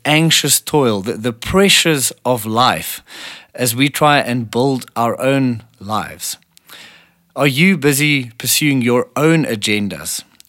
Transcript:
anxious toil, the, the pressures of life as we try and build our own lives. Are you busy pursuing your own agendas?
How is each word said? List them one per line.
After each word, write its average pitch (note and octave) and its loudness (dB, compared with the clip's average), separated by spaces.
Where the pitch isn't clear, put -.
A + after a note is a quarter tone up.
anxious D#3 2
toil, A#2 0
the, G#2 -4
the A2 -4
pressures E3+ 2
of A#2+ 0
life A2 0
as A#2+ -4
we C#3 2
try D3 2
and A#2+ -4
build B2+ 0
our A#2 -2
own C3 0
lives. F#2 -8
Are C3+ 0
you D#3+ 2
busy C#3+ 0
pursuing C3+ 0
your A#2+ 2
own D#3+ 2
agendas? G2+ -4